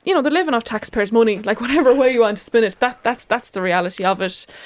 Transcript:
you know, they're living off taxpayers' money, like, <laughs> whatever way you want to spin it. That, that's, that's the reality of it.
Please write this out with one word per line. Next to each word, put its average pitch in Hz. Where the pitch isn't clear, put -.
you 381
know, 330
they're 294
living 311
off 233
taxpayers' 214
money, 220
like, 220
<laughs> 240
whatever 262
way 262
you 240
want 208
to -
spin 226
it. 196
That, 247
that's, 240
that's -
the 196
reality 180
of 190
it. 185